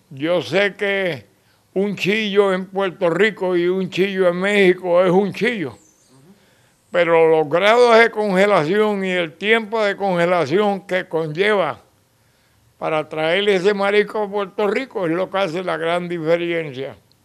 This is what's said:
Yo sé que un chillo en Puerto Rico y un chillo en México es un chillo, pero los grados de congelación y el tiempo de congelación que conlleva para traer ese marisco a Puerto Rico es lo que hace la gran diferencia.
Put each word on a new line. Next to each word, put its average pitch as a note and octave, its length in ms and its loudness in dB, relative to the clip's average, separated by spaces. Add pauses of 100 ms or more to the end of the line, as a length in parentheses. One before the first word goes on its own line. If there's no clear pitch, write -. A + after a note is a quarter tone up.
Yo D#3 320 -2
sé F3+ 340 0
que G3 600 -6 (380)
un G3 240 -2
chillo G3+ 560 0
en F#3 140 -4
Puerto F#3 420 -4
Rico F3+ 480 0
y F3 100 0
un F#3 220 -2
chillo F#3+ 400 0
en F3 80 -2
México F#3 680 2
es F#3+ 80 2
un F#3+ 220 2
chillo, F#3 440 -4 (1120)
pero E3 380 2
los D#3 220 2
grados A3 500 4
de A3+ 120 4
congelación G3+ 920 2
y F#3+ 60 -4
el F3 240 -2
tiempo A3 500 -2
de G3 140 0
congelación F3+ 880 0
que F3+ 220 -4
conlleva E3 720 -2 (960)
para D#3 320 -4
traer E3+ 400 -2
ese G3 240 2
marisco G3+ 500 0
a G3 60 -6
Puerto G3+ 400 -4
Rico A3+ 360 -4
es D#3+ 60 -2
lo F3+ 180 -2
que F#3+ 80 -6
hace F#3 280 -4
la E3+ 100 -2
gran E3+ 320 -2
diferencia. D#3+ 880 -4 (300)